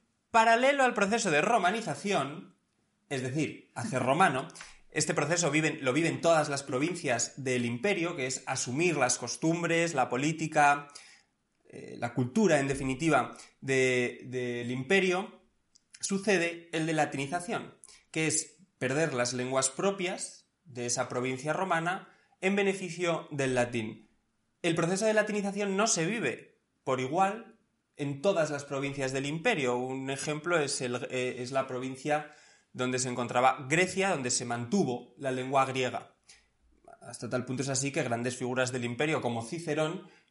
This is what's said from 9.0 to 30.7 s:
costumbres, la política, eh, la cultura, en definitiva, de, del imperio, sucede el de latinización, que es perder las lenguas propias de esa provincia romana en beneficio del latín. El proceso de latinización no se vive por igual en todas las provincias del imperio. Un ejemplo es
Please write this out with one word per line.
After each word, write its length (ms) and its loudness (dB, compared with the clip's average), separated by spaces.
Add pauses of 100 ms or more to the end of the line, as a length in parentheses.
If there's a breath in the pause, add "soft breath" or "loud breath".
costumbres, 760 0
la 160 2
política, 800 2 (840 loud breath)
eh, 280 -16
la 160 -4
cultura, 460 4
en 80 0
definitiva, 680 0 (260 loud breath)
de, 640 2
del 460 -4
imperio, 680 0 (580)
sucede 720 0
el 140 0
de 80 0
latinización, 800 -2 (380 loud breath)
que 160 0
es 300 -2 (200)
perder 360 0
las 200 0
lenguas 360 0
propias 800 -4 (140)
de 220 -8
esa 240 -2
provincia 440 -2
romana 560 -2 (320 soft breath)
en 140 2
beneficio 760 0
del 240 0
latín. 540 -2 (520)
El 140 0
proceso 300 0
de 80 4
latinización 600 0
no 120 2
se 180 0
vive 540 -4 (240)
por 160 0
igual 540 0 (420)
en 240 -4
todas 280 4
las 160 -6
provincias 480 -4
del 120 -2
imperio. 520 0
Un 320 -4
ejemplo 500 -2
es 220 -2